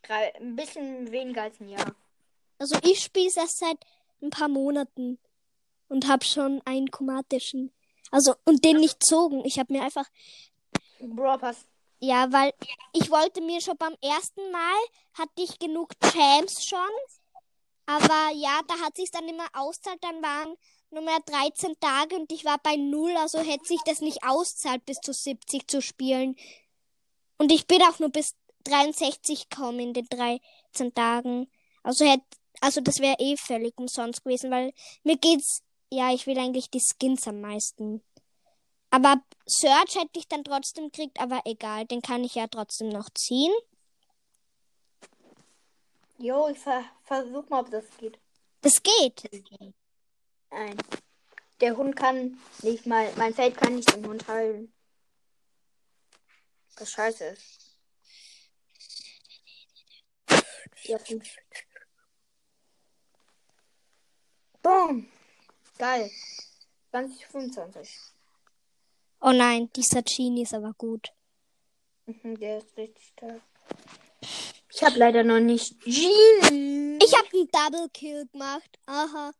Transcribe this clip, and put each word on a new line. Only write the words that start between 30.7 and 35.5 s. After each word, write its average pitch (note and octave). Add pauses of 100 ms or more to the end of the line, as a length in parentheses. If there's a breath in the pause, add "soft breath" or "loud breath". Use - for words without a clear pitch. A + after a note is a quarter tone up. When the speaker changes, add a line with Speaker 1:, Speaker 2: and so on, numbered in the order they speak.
Speaker 2:
Tagen. B3 (320)
Also C4
hätt-, C4+ (380)
also C#4
das -
wär C4+
eh C#4
völlig A#3
umsonst B3
gewesen, B3+
weil B3+ (300 loud breath)
mir D4+
geht's, - (260)